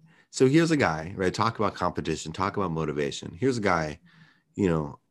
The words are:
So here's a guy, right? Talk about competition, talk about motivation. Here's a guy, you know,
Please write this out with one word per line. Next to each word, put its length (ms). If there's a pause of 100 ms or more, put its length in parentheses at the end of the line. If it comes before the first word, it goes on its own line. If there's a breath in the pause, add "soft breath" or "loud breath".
(300 soft breath)
So 180
here's 220
a 80
guy, 380
right? 180
Talk 240
about 160
competition, 580
talk 240
about 160
motivation. 680
Here's 200
a 20
guy, 400 (540 soft breath)
you 140
know, 300 (120)